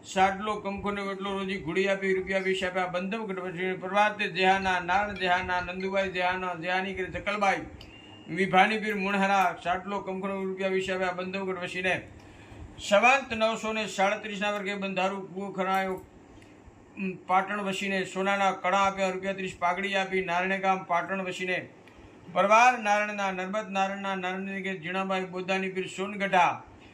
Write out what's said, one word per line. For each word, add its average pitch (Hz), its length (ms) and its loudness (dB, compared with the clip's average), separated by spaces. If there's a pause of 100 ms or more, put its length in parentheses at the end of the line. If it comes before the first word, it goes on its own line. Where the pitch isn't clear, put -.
(140)
સાડલો 196 420 2
કમખોને 202 460 -4
વેડલો 196 300 -4
રોજી 196 300 -4
ઘોડી 185 260 0
આપી, 190 260 2
રૂપિયા 190 260 0
વીસ 185 240 0
આપ્યા, 180 220 0
બંધમ 190 400 -4
ગઢવજી 185 480 -4
પરવાર 202 400 2
તે 202 140 -2
જેહાના, 185 520 4
નારણ 196 340 0
જેહાના, 180 480 2
નંદુબાઈ 185 500 -2
જેહાના, 180 420 0
જેહાની 180 400 -2
ગીરી 180 180 -4
જકલબાઈ, 196 500 0 (680)
વિભાની 190 500 4
પીર 208 160 -2
મુણહરા, 196 680 2
સાડલો 185 360 -2
કમખોને 190 340 -4
રૂપિયા 190 360 -2
વીસ 190 200 0
આપ્યા, 185 220 0
બંધમ 185 340 -4
ગઢવજીને. 180 600 -4 (720)
સવંત 240 540 6
નવસો 220 400 0
ને 214 140 -2
સાડત્રીસના 208 640 0
વર્ગે 202 240 -2
બંધારું 190 580 -2
કૂવો 190 180 -6
ખણાયો, 190 500 0 (960)
ઉમ, 190 140 -4
પાટણ 196 500 0
વસીને 190 440 -2
સોનાના 196 460 2
કડા 185 260 0
આપ્યા, 190 320 2
રૂપિયા 185 240 -4
ત્રીસ 190 260 -6
પાઘડી 190 360 0
આપી, 190 300 0
નારણે 185 340 0
ગામ 185 240 2
પાટણ 180 400 0
વસીને. 180 460 -4 (640)
પરવાર 226 460 8
નારણના, 208 520 0
નર્મદ 185 380 -4
નારણના, 196 460 -2
નારણની 190 460 -6
કે 190 160 -6
જીણાબાઈ 185 480 -2
બોદાની 185 440 -2
પીર 185 180 -4
સોનગઢા, 185 760 0 (300)